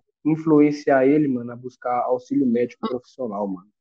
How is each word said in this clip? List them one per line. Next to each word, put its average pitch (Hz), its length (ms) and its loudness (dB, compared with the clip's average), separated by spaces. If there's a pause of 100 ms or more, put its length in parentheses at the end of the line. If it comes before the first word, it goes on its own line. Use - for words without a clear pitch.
(240)
influenciar 147 840 2
ele, 147 200 4
mano, 120 240 -4
a 120 60 -14
buscar 123 480 -6
auxílio 127 420 -2
médico 120 420 -2
profissional, 107 600 -8
mano. 92 180 -10 (140)